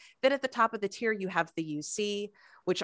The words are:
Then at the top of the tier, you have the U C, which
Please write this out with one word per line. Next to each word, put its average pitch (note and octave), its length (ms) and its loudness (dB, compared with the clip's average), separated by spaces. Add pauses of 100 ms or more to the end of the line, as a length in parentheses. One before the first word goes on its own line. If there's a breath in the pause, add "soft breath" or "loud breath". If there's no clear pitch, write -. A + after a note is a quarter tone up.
(220 soft breath)
Then C4+ 120 6
at C4+ 80 -2
the C4 60 -2
top A#3 260 2
of G#3 80 -4
the G3 80 -2
tier, A3+ 220 -2
you F#3+ 160 -2
have E3+ 280 0
the E3 80 -2
U D3+ 180 -4
C, G#3 500 -4 (340 soft breath)
which F3+ 180 2